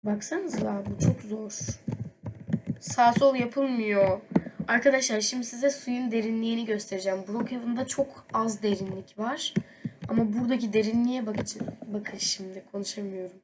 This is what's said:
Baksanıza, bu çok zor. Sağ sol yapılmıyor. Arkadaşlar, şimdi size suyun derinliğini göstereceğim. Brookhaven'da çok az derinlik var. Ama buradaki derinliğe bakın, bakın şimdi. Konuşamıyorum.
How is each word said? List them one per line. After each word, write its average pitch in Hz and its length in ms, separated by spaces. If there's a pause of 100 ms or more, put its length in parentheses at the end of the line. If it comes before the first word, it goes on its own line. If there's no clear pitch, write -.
Baksanıza, 214 800
bu 202 180
çok - 180
zor. 214 360 (1200)
Sağ 240 320
sol 269 220
yapılmıyor. 226 840 (480)
Arkadaşlar, 240 520
şimdi 247 260
size 262 240
suyun 247 400
derinliğini 226 540
göstereceğim. 196 540 (100)
Brookhaven'da 240 580
çok - 460
az 220 300
derinlik 190 560
var. 240 360 (540)
Ama 220 240
buradaki 240 400
derinliğe 233 540
bakın, 208 200 (400)
bakın 208 320
şimdi. 190 540
Konuşamıyorum. 190 720